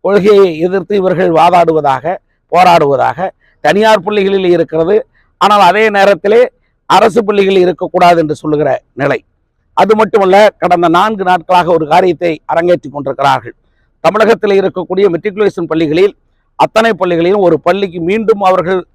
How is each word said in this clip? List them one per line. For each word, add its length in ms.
கொள்கையை 580
எதிர்த்து 380
இவர்கள் 340
வாதாடுவதாக, 840
போராடுவதாக 760
தனியார் 400
பள்ளிகளில் 440
இருக்கிறது. 640
ஆனால் 240
அதே 300
நேரத்திலே 600
அரசு 380
பள்ளிகளில் 360
இருக்கக்கூடாது 600
என்று 140
சொல்லுகிற 480
நிலை. 320
அது 240
மட்டுமல்ல, 520
கடந்த 300
நான்கு 360
நாட்களாக 480
ஒரு 160
காரியத்தை 520
அரங்கேற்றி 380
கொண்டிருக்கிறார்கள். 640
தமிழகத்தில் 600
இருக்கக்கூடிய 540
மெட்ரிகுலேஷன் 540
பள்ளிகளில், 480
அத்தனை 380
பள்ளிகளிலும் 480
ஒரு 200
பள்ளிக்கு 400
மீண்டும் 400
அவர்கள் 540